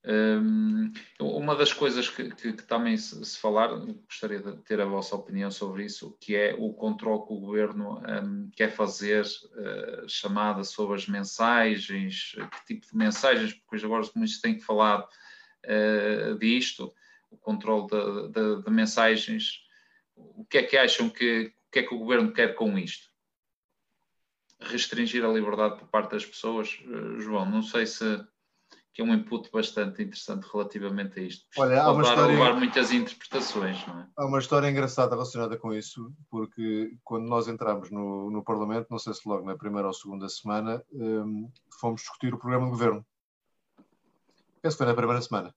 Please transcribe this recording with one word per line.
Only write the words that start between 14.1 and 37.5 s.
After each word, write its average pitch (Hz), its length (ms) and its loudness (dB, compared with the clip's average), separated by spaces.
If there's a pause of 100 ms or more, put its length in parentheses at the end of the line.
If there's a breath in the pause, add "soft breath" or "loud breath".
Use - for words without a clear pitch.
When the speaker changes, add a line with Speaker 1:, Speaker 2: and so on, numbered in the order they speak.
Speaker 1:
muitos 110 280 -2
têm 110 160 2
que - 80 -16
falar, 107 420 4 (560 loud breath)
eh, 107 760 2
disto, 120 540 0 (380 soft breath)
o - 60 -20
controle 107 500 0
de, 104 420 -2
de, 107 340 0
de 107 60 -6
mensagens, 110 920 2 (540 soft breath)
o - 300 -20
que - 120 2
é 120 60 6
que - 140 2
acham 120 320 4
que, 113 440 0 (140)
o - 40 -20
que 131 80 2
é 120 40 0
que 123 120 -4
o 113 40 -6
governo 113 340 4
quer 117 220 4
com 104 220 0
isto? - 300 -6 (1500)
Restringir 117 640 -2
a 113 60 4
liberdade 107 500 2
por - 80 -20
parte 104 240 0
das 104 140 -4
pessoas? 113 560 -6
Eh, 113 400 -8
João, 107 240 -2
não 110 180 2
sei 113 220 0
se, 107 380 -2 (680 soft breath)
que - 80 -6
é 113 40 0
um 117 80 4
input 107 380 0
bastante 107 520 -2
interessante 98 480 -8
relativamente 101 680 -4
a 92 40 -4
isto. - 220 -12 (120)
Speaker 2:
Olha, 135 240 6
há 151 40 4
Speaker 1:
Pode - 100 8
Speaker 2:
uma 151 80 4
Speaker 1:
dar 123 60 6
a 120 40 6
Speaker 2:
história, 120 240 8
Speaker 1:
levar 120 180 8
muitas 123 360 4
interpretações, 110 960 -2
não 87 140 -12
é? - 140 -16
Speaker 2:
há 143 100 0
uma 135 140 2
história 143 300 4
engrada 131 400 2
relacionada 117 480 -2
com 110 160 -6
isso, 113 400 -8 (160)
porque 110 760 -4
quando 113 220 -6
nós 117 220 0
entramos 110 420 -2